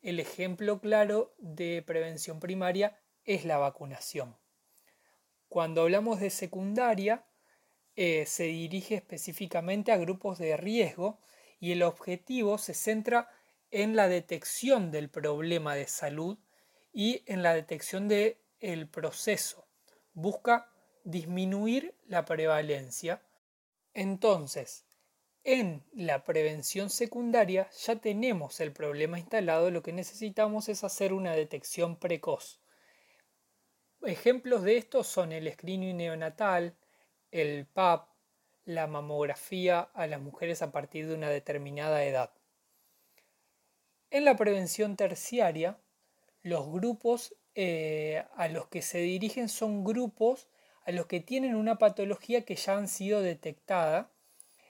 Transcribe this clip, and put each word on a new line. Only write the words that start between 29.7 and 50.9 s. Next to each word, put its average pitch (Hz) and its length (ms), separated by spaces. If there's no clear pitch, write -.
lo 170 120
que 160 100
necesitamos 214 760
es 208 160
hacer 190 280
una 185 220
detección 160 640
precoz. - 640
Ejemplos 247 600
de 214 160
esto 233 260
son 170 280
el 160 200
screening 185 440
neonatal, 170 800
el 147 360
pap, 175 420
la 165 220
mamografía 151 920
a - 260
las 147 140
mujeres 160 420
a 151 100
partir 156 360
de 160 60
una 156 160
determinada 143 760
edad. 131 280
En 285 140
la 269 120
prevención 202 600
terciaria, 180 840
los 156 280
grupos, 233 640
eh, 156 720
a 175 120
los 165 200
que 165 140
se - 160
dirigen 190 500
son 208 360
grupos 233 640
a 180 80